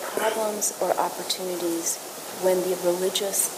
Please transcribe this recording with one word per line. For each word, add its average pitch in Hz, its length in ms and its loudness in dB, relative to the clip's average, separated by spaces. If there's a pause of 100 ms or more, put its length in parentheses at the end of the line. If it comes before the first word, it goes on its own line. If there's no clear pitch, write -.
(160)
problems 214 640 0
or 185 180 2
opportunities 175 960 -2 (460)
when 185 140 6 (100)
the 185 80 2 (160)
religious 190 480 0 (180)